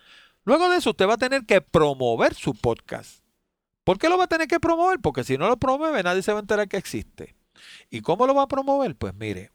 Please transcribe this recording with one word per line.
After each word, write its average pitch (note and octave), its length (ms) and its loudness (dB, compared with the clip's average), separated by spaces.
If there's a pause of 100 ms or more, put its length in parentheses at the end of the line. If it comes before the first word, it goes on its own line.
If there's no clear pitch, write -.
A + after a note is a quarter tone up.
(440)
luego E4 260 2
de F4+ 80 4
eso B3+ 140 0
usted F#3+ 160 2
va A3+ 80 2
a - 20 -10
tener B3+ 300 -2
que G3 140 4
promover C#3+ 760 2
su - 180 -6
podcast. - 680 -6 (600)
¿Por F#3 140 2
qué D#4+ 100 0
lo F4+ 120 4
va F#4 60 2
a - 20 -16
tener D#4+ 200 -2
que E4 120 0
promover? E4+ 400 0
Porque C3+ 240 -4
si C3 120 -2
no D3+ 120 -2
lo A#3+ 100 2
promueve, C4+ 460 0
nadie F3+ 180 0
se G#3+ 100 -2
va G#3 80 0
a - 20 -6
enterar G#3 260 0
que G3 100 -4
existe. - 580 -10 (540)
¿Y A2 120 -8
cómo G#3 260 0
lo C4+ 80 2
va C#4 80 4
a C4+ 40 0
promover? C4+ 480 -2
Pues F#2+ 200 -8
mire, G2+ 400 -8